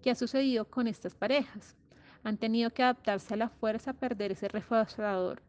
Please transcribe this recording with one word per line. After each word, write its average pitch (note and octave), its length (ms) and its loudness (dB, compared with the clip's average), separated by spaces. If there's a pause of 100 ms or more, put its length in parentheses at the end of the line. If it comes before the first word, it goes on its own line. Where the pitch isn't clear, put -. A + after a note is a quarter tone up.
¿Qué B3+ 80 2
ha A#3 40 2
sucedido B3+ 500 0
con B3 220 -2
estas - 280 -6
parejas? A#3+ 600 -2 (480)
Han G#3+ 140 -2
tenido A#3 320 2
que B3+ 140 0
adaptarse A#3 500 0
a G#3 40 -2
la A3+ 120 0
fuerza A3+ 420 -4
a C4+ 40 -6
perder G#3 380 -4
ese - 140 -6
reforzador G#3 1000 0